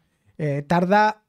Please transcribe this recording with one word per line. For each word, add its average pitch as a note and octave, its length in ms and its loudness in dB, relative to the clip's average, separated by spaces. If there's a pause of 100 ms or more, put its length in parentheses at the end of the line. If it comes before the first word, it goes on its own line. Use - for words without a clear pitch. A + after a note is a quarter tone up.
(360)
Eh, D3 320 -6
tarda G3+ 600 0